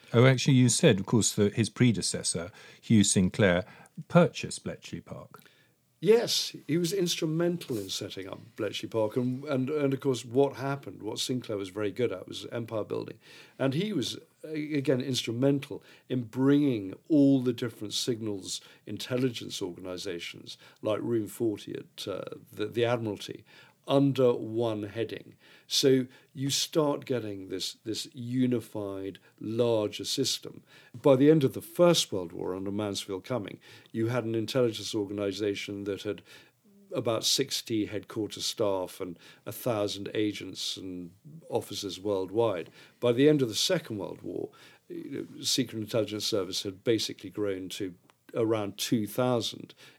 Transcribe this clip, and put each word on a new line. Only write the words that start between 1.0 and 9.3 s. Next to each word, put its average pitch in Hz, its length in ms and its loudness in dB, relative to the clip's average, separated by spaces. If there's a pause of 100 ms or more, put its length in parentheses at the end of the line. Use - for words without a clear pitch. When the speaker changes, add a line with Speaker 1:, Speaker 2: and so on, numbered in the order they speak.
Speaker 1:
course, 110 280 4
that 104 200 4
his 110 160 2
predecessor, 90 800 0 (320)
Hugh 107 220 8
Sinclair, 92 640 4 (420)
purchased - 560 2
Bletchley - 360 -10
Park. - 420 -16 (580)
Speaker 2:
Yes, 214 560 2 (120)
he 156 100 0
was 175 160 0
instrumental 170 840 0
in 95 120 -8
setting 95 380 -8
up 98 120 -12 (160)
Bletchley 107 340 -6
Park. 110 260 -2
And, 127 300 -2